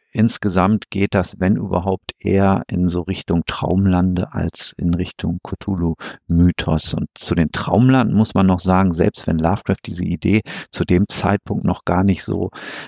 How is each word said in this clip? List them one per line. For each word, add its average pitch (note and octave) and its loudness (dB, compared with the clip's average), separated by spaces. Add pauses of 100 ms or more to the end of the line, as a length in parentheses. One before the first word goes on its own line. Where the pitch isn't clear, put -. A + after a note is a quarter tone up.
(120)
insgesamt G2+ 0
geht G2 0
das, - -2
wenn F#2 2
überhaupt, F#2 -4
eher F#2+ 2
in F2+ 0
so F2 -2
Richtung F2 -2
Traumlande F2+ 0
als - -6
in F2 0
Richtung F2 -4
Cthulhu-Mythos. - -2
Und - -4
zu - -6
den D#2+ 2
Traumlanden B2 2
muss A2 2
man F#2+ 4
noch F#2 4
sagen, F#2 2
selbst F2+ 0
wenn E2 0
Lovecraft F#2 -2
diese F2+ -6
Idee F#2+ 0 (280)
zu - -4
dem F2+ 4
Zeitpunkt - -2
noch - -2
gar F2+ 2
nicht G2 2
so F#2+ -4 (360)